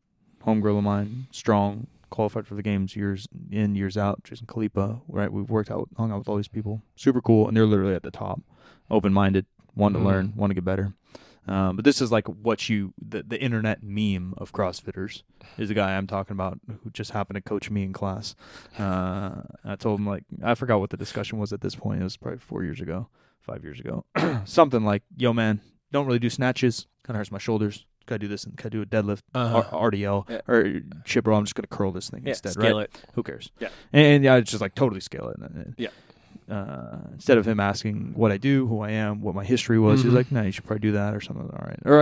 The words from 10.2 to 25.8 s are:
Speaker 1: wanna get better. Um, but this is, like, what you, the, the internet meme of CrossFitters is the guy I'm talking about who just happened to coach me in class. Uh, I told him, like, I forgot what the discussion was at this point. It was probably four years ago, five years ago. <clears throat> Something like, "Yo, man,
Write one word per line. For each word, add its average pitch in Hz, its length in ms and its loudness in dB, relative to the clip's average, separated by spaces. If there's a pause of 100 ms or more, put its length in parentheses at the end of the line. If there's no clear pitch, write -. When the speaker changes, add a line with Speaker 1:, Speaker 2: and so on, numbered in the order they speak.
Speaker 1:
wanna 101 180 0
get 92 120 -4
better. 98 280 -2 (540)
Um, 95 300 2
but 110 80 -2
this 143 160 6
is, 117 100 0
like, 110 160 2
what 104 420 -4
you, 101 320 -2
the, 107 220 -10
the 113 180 -8
internet 110 400 -2
meme 98 560 -2
of 87 140 -14
CrossFitters 95 720 -6 (340)
is 110 120 -4
the 104 40 -4
guy 98 220 2
I'm 98 100 -4
talking 98 280 -6
about 95 260 -6 (240)
who 113 80 -14
just - 200 -10
happened 98 240 -6
to 101 60 -8
coach - 300 -6
me 101 120 0
in 95 100 -6
class. 98 420 -6 (420)
Uh, 95 640 -4 (220)
I 104 140 -8
told 104 240 -2
him, 104 40 -2
like, 101 180 -4 (200)
I 120 120 2
forgot 117 260 2
what 101 100 -4
the - 60 -8
discussion 107 420 -6
was 104 140 -4
at 104 80 -8
this 98 140 -6
point. 101 260 -4
It - 20 -2
was 92 140 -6
probably - 220 -10
four 92 240 -8
years 80 180 -6
ago, 87 260 -6 (320)
five - 240 -12
years 76 160 -14
ago. - 260 -8 (100)
<clears throat> 135 300 -2
Something 127 380 4
like, 101 180 2 (160)
"Yo, 120 160 2
man, 110 280 2 (300)